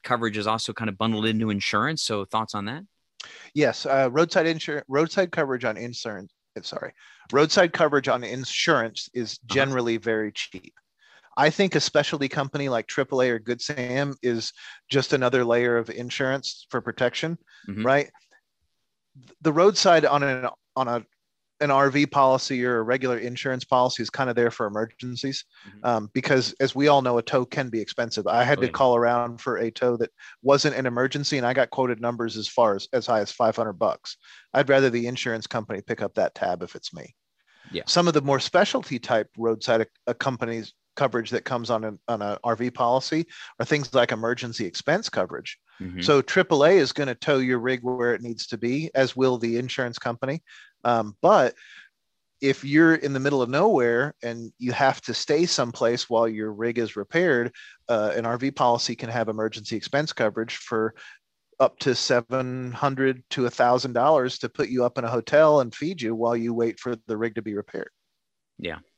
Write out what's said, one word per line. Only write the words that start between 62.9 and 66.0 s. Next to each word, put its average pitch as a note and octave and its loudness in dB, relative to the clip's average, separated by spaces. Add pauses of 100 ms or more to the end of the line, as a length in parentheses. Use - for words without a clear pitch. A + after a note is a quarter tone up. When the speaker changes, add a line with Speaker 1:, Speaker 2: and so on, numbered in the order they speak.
Speaker 2:
to B2 -2
a A#2+ 0
thousand B2 2
dollars B2+ 2
to A#2+ -6
put - -4
you B2 0
up B2 -2
in A#2+ -6
a A#2 -4
hotel D3 6
and A#2 -4
feed D#3+ -6